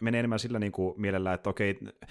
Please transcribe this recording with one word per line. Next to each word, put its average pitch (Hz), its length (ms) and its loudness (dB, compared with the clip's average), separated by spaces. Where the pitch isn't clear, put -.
menee 117 180 2
enemmän 117 200 2
sillä 117 200 -2
niinku 95 400 0
mielellä, 95 360 2
että 90 160 -2
okei, 98 280 0